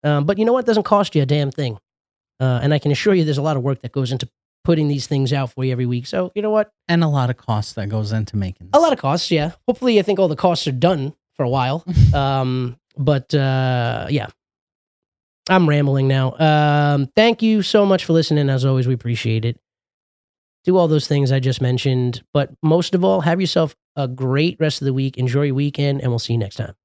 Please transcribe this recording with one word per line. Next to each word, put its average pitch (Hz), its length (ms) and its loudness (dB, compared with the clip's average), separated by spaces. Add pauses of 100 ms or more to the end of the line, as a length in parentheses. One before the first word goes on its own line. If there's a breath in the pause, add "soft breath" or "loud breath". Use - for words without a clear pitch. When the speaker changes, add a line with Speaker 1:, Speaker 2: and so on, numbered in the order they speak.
Speaker 1:
Um, 147 220 2
but 190 120 0
you 220 80 2
know 233 80 2
what? 254 100 0
It 214 40 0
doesn't 220 160 2
cost 202 320 0
you 147 80 2
a - 20 2
damn 143 260 0
thing. 123 260 -6 (640)
Uh, 127 220 0
and 143 120 2
I 147 60 2
can 147 120 0
assure 190 240 2
you 165 100 2
there's 143 140 -2
a - 20 -4
lot 151 160 -2
of 123 60 -4
work 139 180 -4
that 123 100 -12
goes 131 200 -4
into 131 180 -6 (340)
putting 156 260 2
these 139 180 -4
things 135 260 0
out 135 180 -4
for 131 140 -8
you 131 60 0
every 123 140 -2
week. 123 200 -4
So 185 300 -4
you 208 60 -4
know 214 100 -2
what? 214 200 0 (160)
Speaker 2:
And 170 160 2
a 160 40 2
lot 135 220 0
of 123 80 -4
costs 107 360 -4
that 101 160 -8
goes 107 220 -4
into 110 260 -4
making 92 300 -6
Speaker 1:
A 101 100 0
Speaker 2:
this. 311 40 6
Speaker 1:
lot 330 120 2
of - 60 -4
costs, 147 320 -2
yeah. 160 200 0 (160)
Hopefully, 247 320 0
I 190 40 0
think 196 160 -2
all 190 80 2
the 151 80 -2
costs 175 320 0
are 147 60 -2
done 147 400 0 (220)
for 143 80 -4
a 123 60 -2
while. 135 340 -2 (160)
Speaker 2:
<laughs> - 140 6
Speaker 1:
Um, 131 640 -2 (200)
but, 143 360 0
uh, 131 760 0
yeah. 127 180 -4 (1200)
I'm 185 180 4
rambling 139 400 2
now. 131 300 0
Um, 147 800 2
thank 233 260 4
you 220 200 2
so 202 240 4
much 190 200 2
for 165 80 0
listening. 151 360 2
As 131 160 0
always, 131 220 2
we 131 60 0
appreciate 113 520 -2
it. 117 120 -4 (1080)
Do 180 120 2
all 170 120 4
those 151 180 2
things 143 240 2
I 135 80 2
just 127 220 -2
mentioned. 123 600 0 (120)
But 143 180 -2 (100)
most 165 320 0
of 180 120 0
all, 190 160 2
have 170 180 0
yourself 170 340 -2 (220)
a 139 120 -4
great 131 520 -2
rest 156 220 -2
of 135 40 -6
the 135 80 0
week. 135 240 -4
Enjoy 127 260 0
your 139 120 -2
weekend, 143 460 -2
and 127 100 -2
we'll 117 80 -2
see - 140 -4
you 117 60 0
next 104 160 -6
time. 104 300 -10